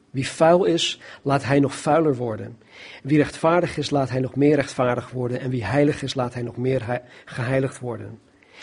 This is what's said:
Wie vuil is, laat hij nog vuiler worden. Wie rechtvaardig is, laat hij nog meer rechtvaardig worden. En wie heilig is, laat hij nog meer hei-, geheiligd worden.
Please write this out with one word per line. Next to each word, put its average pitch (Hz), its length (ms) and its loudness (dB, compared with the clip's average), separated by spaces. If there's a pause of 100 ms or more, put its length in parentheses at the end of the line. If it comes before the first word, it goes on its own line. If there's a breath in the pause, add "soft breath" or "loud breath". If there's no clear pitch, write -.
Wie 131 180 -4
vuil 175 360 4
is, 170 360 0 (220 loud breath)
laat 139 220 0
hij 143 160 4
nog 139 160 2
vuiler 156 400 2
worden. 113 420 -8 (460 loud breath)
Wie 143 140 0
rechtvaardig 160 600 0
is, 143 120 -4
laat 135 200 0
hij 127 100 -2
nog 131 160 -4
meer 143 200 4
rechtvaardig 127 560 0
worden. 123 280 -4
En 135 100 -6
wie 123 160 -4
heilig 143 380 2
is, 127 100 -6
laat 123 200 -2
hij 123 100 -6
nog 120 140 -10
meer 127 280 0
hei-, 123 160 -4 (240 loud breath)
geheiligd 135 540 -2
worden. 110 400 -10 (440 loud breath)